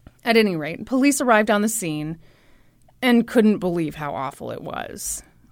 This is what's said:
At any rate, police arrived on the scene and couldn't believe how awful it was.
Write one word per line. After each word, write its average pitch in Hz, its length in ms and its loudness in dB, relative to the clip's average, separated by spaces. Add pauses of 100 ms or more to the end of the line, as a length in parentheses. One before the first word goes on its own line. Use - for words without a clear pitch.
(240)
At 226 140 4
any 208 180 2
rate, 156 300 -8
police 269 340 2
arrived 220 300 4
on 208 120 2
the 214 60 2
scene 156 500 -6 (840)
and 240 260 4
couldn't 214 300 4
believe 170 380 -2
how 151 180 -8
awful 131 360 -8
it - 120 -10
was. - 600 -10 (300)